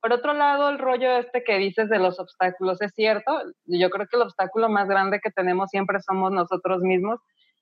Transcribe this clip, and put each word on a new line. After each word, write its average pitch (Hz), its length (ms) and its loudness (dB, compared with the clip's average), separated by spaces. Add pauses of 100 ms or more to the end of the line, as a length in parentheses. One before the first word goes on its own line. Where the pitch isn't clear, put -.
Por 226 100 0
otro 247 220 0
lado, 285 360 2
el 285 100 -4
rollo 254 380 0
este 240 280 -4
que 208 120 2
dices 196 320 0
de 220 100 2
los 185 200 0
obstáculos, 185 640 -2
es 208 120 -4
cierto. 214 380 0 (340)
Yo 175 240 2
creo 196 200 -4
que 240 80 0
el 240 60 4
obstáculo 202 440 -2
más 202 220 2
grande 196 320 2
que 214 100 -4
tenemos 185 380 0
siempre 196 320 -2
somos 190 300 0
nosotros 185 500 -2
mismos. 185 380 0 (420)